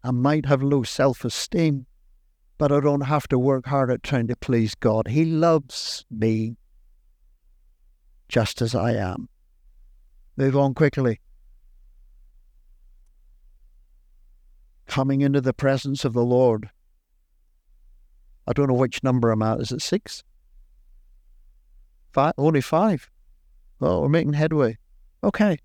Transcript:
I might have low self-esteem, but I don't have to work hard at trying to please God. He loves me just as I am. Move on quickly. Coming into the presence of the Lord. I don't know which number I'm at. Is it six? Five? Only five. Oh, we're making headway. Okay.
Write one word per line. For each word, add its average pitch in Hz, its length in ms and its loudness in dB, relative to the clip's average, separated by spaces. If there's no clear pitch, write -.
I 123 80 -6
might 135 340 2
have 135 180 2
low 139 200 2
self-esteem, 139 1040 -2
but 147 120 2
I 143 100 2
don't 143 260 0
have 147 220 -2
to 131 100 2
work 131 260 0
hard 131 260 0
at 123 120 -2
trying 120 240 -2
to 120 100 -4
please 113 380 0
God. 110 340 0
He 151 160 2
loves 160 880 0
me 110 480 -2
just - 320 -2
as 117 140 -2
I 117 180 0
am. 98 380 -6
Move 135 180 0
on 139 200 2
quickly. 135 460 0
Coming 139 360 -2
into 139 180 2
the 127 140 0
presence 135 500 -2
of 123 80 0
the 120 120 0
Lord. 120 460 2
I 143 60 -4
don't 143 160 0
know 127 60 2
which 127 280 0
number 127 280 2
I'm 110 100 0
at. 110 200 0
Is 120 120 -6
it 123 80 -8
six? - 420 -6
Five? 135 240 2
Only 147 240 2
five. 170 500 0
Oh, 156 220 0
we're 143 80 2
making 147 240 2
headway. 147 420 0
Okay. 202 420 0